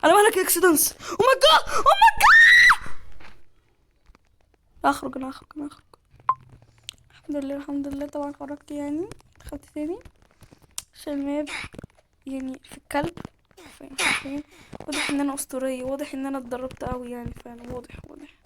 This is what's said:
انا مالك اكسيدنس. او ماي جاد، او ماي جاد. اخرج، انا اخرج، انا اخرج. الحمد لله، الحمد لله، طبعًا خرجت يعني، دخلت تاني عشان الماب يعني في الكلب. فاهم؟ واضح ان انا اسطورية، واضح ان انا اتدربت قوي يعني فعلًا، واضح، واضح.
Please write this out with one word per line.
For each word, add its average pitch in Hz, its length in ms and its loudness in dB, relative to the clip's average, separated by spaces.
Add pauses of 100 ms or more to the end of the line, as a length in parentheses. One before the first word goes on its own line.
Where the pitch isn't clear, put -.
انا 311 100 6
مالك 415 240 6
اكسيدنس. 349 540 2
او - 60 -18 (220)
ماي 523 220 4
جاد، 320 320 4
او - 80 2
ماي 807 300 6 (100)
جاد. 831 140 8 (2500)
اخرج، 220 320 -4
انا 262 120 -10
اخرج، - 180 -18 (100)
انا 294 100 -12
اخرج. - 160 -18 (1300)
الحمد - 320 -14
لله، 277 120 -8
الحمد 285 320 -8
لله، 277 200 -10
طبعًا 285 320 -10
خرجت 294 320 -16
يعني، 294 380 -8 (300)
دخلت - 260 -18 (100)
تاني 302 240 -8 (920)
عشان - 200 -14
الماب 285 360 -6 (760)
يعني 262 380 -12
في - 140 -20
الكلب. - 400 -8 (600)
فاهم؟ 277 640 -8 (360)
واضح 294 300 -8
ان 285 100 -2
انا 285 140 -2
اسطورية، 262 500 -8
واضح 277 300 -8
ان 269 120 -10
انا 269 120 -6
اتدربت 254 460 -10
قوي 247 280 -8
يعني 240 200 -12 (140)
فعلًا، 240 280 -18
واضح، 247 300 -16
واضح. - 420 -20